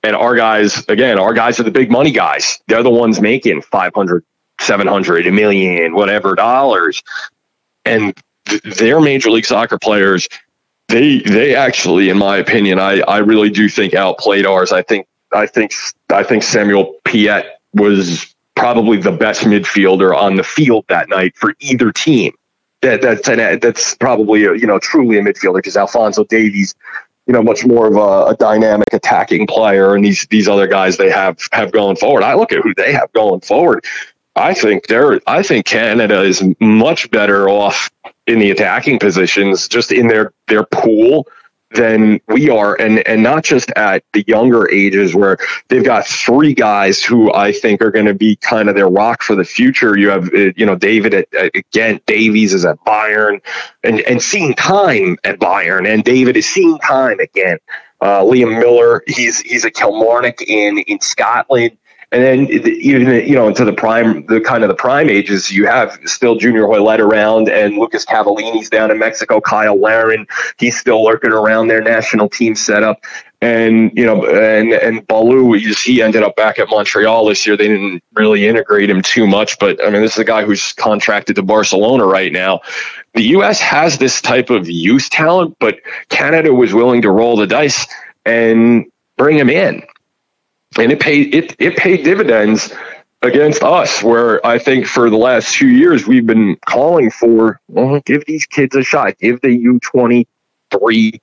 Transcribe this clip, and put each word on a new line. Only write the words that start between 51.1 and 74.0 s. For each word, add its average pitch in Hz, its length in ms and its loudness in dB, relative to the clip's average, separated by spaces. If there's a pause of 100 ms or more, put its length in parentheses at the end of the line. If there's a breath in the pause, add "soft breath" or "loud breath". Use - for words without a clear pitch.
at, 98 200 -2
at, 87 200 -2
again, 107 520 -4
Davies 107 480 0
is 90 100 0
at 85 220 0
Bayern, 107 560 0 (420 loud breath)
and, 110 180 0
and 123 200 -2
seeing 156 340 -4
time 135 720 0
at 95 140 -6
Bayern, 92 520 -2
and 107 120 0
David 127 340 2
is 160 100 -2
seeing 165 320 0
time 131 400 -2
again. 90 380 -4 (420 loud breath)
Uh, 98 220 2
Liam 113 360 2
Miller, 120 480 4
he's, 120 360 -4
he's 113 240 -6
at 110 80 -4
Kilmarnock 117 720 -2
in, 104 360 -2
in 98 220 -6
Scotland. 120 760 -2 (360 soft breath)
And 123 120 2
then, 131 260 2
even, 127 560 0 (220)
you 139 80 2
know, 117 120 2
into 104 160 0
the 104 80 2
prime, 110 540 -2
the 110 160 0
kind 113 220 -2
of 101 40 0
the 95 60 -2
prime 131 380 0
ages, 98 400 -2
you 101 160 0
have 117 380 -2
still 120 280 0
Junior 110 300 0
Hoilett 107 340 2
around, 110 520 2
and 104 280 0
Lucas 113 260 -2
Cavallini's 107 640 -2
down 110 220 0
in 110 80 2
Mexico. 110 420 -2
Kyle 107 400 0
Larin, 110 460 0 (320 loud breath)
he's 120 180 -2
still 110 280 0
lurking 113 280 0
around 110 360 0
their 110 140 0
national 110 460 0
team 113 280 -2
setup. 107 480 -2 (400 loud breath)
And, 113 500 2
you 117 140 2